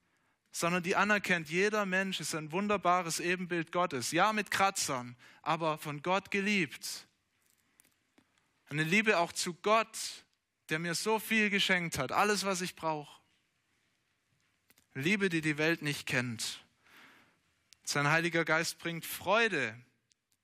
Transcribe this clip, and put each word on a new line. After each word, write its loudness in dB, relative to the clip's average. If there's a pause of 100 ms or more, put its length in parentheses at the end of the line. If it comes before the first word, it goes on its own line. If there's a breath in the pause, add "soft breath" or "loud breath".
(500)
sondern 0
die -2
anerkennt, 2
jeder 2
Mensch -2
ist -6
ein -6
wunderbares 2
Ebenbild -2
Gottes. -2
Ja, 4
mit -2
Kratzern, 0 (280 loud breath)
aber 0
von -10
Gott -2
geliebt. -2 (1600)
Eine -2
Liebe 2
auch 0
zu -4
Gott, -2 (440)
der 0
mir -2
so 0
viel 2
geschenkt 2
hat, -2
alles, 4
was -2
ich -6
brauche. -6 (1700)
Liebe, 0
die 0
die 0
Welt 0
nicht -4
kennt. -4 (1200 loud breath)
Sein 0
Heiliger 2
Geist 0
bringt -8
Freude 0 (680)